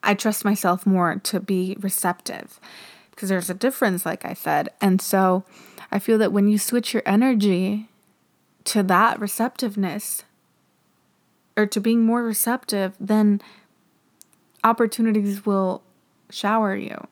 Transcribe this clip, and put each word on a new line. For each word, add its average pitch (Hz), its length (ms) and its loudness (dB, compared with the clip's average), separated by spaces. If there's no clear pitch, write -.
I 208 100 2
trust 208 320 -2
myself 196 400 0
more 180 320 2
to 190 240 -4
be 185 400 -4
receptive, - 800 -6
because 190 200 -8
there's 180 180 -2
a 185 60 -6
difference, 208 500 -2
like - 220 -6
I - 80 -6
said. 151 340 -2
And 190 180 4
so 185 440 2
I 202 80 -2
feel 220 200 2
that 214 140 2
when 202 140 4
you 208 120 4
switch 240 340 -2
your 226 140 -2
energy 208 840 2
to - 180 0
that 190 380 4
receptiveness, 208 1040 -6
or 214 80 2
to 208 160 -2
being 226 240 2
more 233 180 2
receptive, 220 760 -2
then 208 400 4
opportunities 220 840 0
will 190 360 0
shower 208 480 0
you. - 360 -10